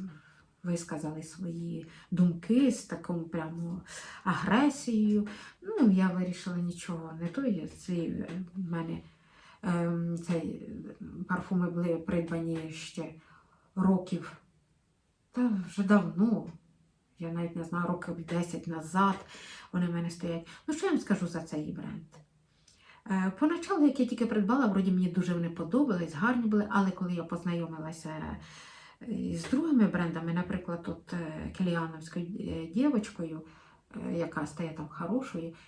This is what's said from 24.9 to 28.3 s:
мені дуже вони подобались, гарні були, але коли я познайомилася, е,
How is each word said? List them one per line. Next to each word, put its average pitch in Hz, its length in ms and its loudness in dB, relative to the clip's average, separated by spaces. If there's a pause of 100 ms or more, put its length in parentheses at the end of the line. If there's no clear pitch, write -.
мені 185 160 4
дуже 175 260 0
вони 170 160 0
подобались, 175 640 0
гарні 226 340 2
були, 208 220 2
але 190 220 4
коли 180 220 -2
я 165 100 -2
познайомилася, 165 840 -4
е, 156 280 -6 (960)